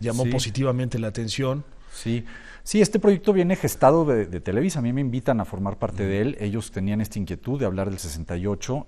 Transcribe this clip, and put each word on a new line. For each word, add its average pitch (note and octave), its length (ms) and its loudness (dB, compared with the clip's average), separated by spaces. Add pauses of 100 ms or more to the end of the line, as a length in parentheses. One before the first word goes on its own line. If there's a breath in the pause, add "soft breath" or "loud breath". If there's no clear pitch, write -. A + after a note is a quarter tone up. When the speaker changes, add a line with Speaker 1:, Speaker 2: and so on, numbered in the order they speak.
Speaker 1:
llamó A#2 240 0
Speaker 2:
sí. A#2+ 60 2
Speaker 1:
positivamente B2 680 0
la A2+ 80 -2
atención. C3 580 -2 (300)
Speaker 2:
Sí. A#2 300 -2 (400 loud breath)
Sí, G#3+ 160 2
este G3 200 4
proyecto G#3 320 4
viene F3+ 240 4
gestado D3+ 480 4
de, A#2 220 2
de F2 140 -6
Televisa. C3 380 0
A B2 40 0
mí A#2+ 100 0
me C3+ 80 -2
invitan B2 400 0
a F#2+ 40 -2
formar G2+ 340 -4
parte G#2 260 -4
Speaker 1:
Ujú. G2 80 0
Speaker 2:
de G2 80 2
él. C#3 180 0
Ellos G#2 320 -4
tenían G#2 300 -2
esta G#2+ 180 -4
inquietud G2+ 400 -4
de B2+ 80 0
hablar F#2+ 240 -2
del F#2 80 -6
sesenta D#2+ 380 -6
y F2+ 100 -2
ocho, B2 420 -4